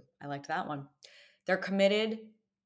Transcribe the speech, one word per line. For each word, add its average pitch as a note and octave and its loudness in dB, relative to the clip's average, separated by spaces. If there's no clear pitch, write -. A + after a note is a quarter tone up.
I C#3+ -10
liked C#3+ -8
that D#3+ -4
one. C#3 -6
They're F#3 4
committed, G3 2